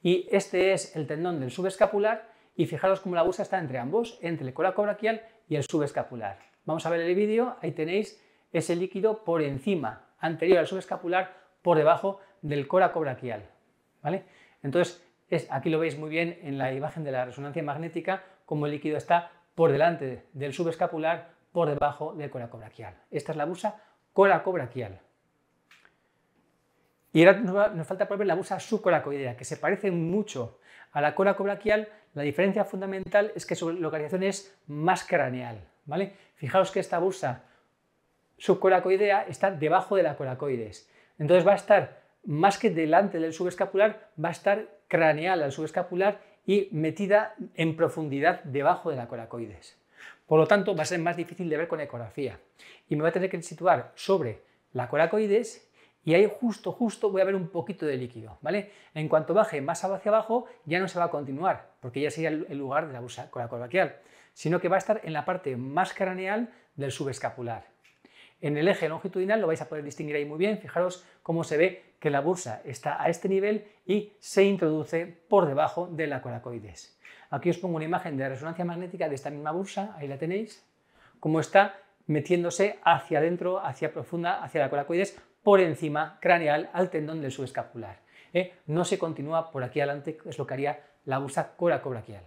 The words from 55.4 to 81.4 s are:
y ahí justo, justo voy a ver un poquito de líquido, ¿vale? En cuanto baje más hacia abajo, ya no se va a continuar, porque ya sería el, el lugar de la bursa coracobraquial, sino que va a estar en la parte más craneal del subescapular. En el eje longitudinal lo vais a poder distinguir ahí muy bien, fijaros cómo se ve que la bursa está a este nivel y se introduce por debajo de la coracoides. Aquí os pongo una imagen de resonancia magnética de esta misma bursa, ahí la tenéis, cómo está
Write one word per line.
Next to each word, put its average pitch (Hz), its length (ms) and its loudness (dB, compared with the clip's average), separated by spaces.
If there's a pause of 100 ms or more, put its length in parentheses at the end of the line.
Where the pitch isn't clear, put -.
y 156 100 4
ahí 202 140 8 (120)
justo, 208 320 -2
justo 214 380 -2
voy 190 100 0
a 185 40 6
ver 196 120 0
un 175 120 -4
poquito 170 380 -6
de 139 100 0
líquido, 113 440 -10
¿vale? 196 320 -4 (220)
En 156 140 -4
cuanto 156 260 2
baje 208 260 2
más 156 240 -4
hacia 190 260 -2
abajo, 220 360 2 (180)
ya 165 160 0
no 190 80 -2
se 180 100 -6
va 175 80 2
a 170 40 -2
continuar, 147 600 -4 (100)
porque 131 200 -8
ya 147 100 0
sería 160 200 -2
el, 156 180 -4
el 143 100 -8
lugar 143 300 -2
de 139 40 -12
la 123 80 -10
bursa 123 300 -12
coracobraquial, 123 680 -2 (360)
sino 170 280 0
que 180 80 0
va 185 80 4
a - 20 4
estar 214 260 0
en 160 80 -8
la 147 120 -6
parte 180 320 -4
más 139 380 -2
craneal 190 580 -4 (220)
del 139 160 -6
subescapular. 123 760 -6 (760)
En 147 160 -2
el 156 100 2
eje 190 220 2
longitudinal 190 520 -2
lo 185 60 0
vais 160 140 0
a 151 80 -10
poder 151 160 -10
distinguir 147 320 -8
ahí 147 80 -2
muy 147 140 -10
bien, 202 200 0
fijaros 180 480 -4 (160)
cómo 165 220 -2
se 151 120 -2
ve 180 280 2 (160)
que 156 100 2
la 143 100 2
bursa 147 440 -2
está 147 360 -6
a - 80 2
este 170 200 -2
nivel 202 400 0 (180)
y 202 320 0
se - 240 2
introduce 170 640 2
por 185 400 4
debajo 147 400 0
de 156 220 -4
la 135 120 -4
coracoides. 117 800 -12 (320)
Aquí 139 180 -2
os 170 100 2
pongo 175 180 -4
una 156 80 -4
imagen 160 320 -4
de 135 120 -2
resonancia 160 360 -8
magnética 175 440 -6
de 143 60 -4
esta 139 160 -8
misma 147 220 -6
bursa, 196 440 -6
ahí 143 120 -10
la 135 100 -8
tenéis, 190 500 -6 (520)
cómo 160 180 2
está 196 400 4 (300)